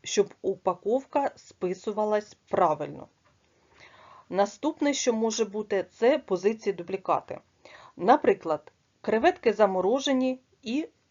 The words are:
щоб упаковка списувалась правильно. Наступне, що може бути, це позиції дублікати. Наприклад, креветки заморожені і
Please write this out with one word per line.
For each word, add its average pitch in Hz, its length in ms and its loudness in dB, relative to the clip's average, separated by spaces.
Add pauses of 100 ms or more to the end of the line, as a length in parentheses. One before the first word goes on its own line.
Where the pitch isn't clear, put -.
щоб - 400 0
упаковка 220 920 -2
списувалась 208 1000 -4 (140)
правильно. 151 580 0 (1200)
Наступне, 277 680 0
що 262 180 -2
може 220 320 -2
бути, 202 480 -4
це 269 260 2
позиції 196 540 -2
дублікати. 175 680 -4 (560)
Наприклад, 190 760 2 (280)
креветки 240 520 2
заморожені 254 880 0 (220)
і 277 260 -4 (220)